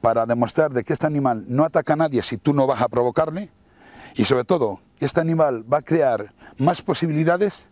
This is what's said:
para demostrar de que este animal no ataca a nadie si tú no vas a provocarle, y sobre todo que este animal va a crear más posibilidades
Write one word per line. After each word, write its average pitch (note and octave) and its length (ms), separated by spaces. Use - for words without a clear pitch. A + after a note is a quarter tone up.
para A2+ 260
demostrar A#2+ 460
de B2 120
que - 80
este D3+ 140
animal C3 420
no C3 160
ataca D#3 300
a - 20
nadie D3 260
si - 140
tú D3 160
no C#3 140
vas B2 160
a B2 60
provocarle, D#3 640
y A2 120
sobre B2+ 180
todo B2 360
que D3+ 80
este E3 140
animal D#3 520
va D3 60
a D3 40
crear B2 520
más E3 240
posibilidades E3+ 880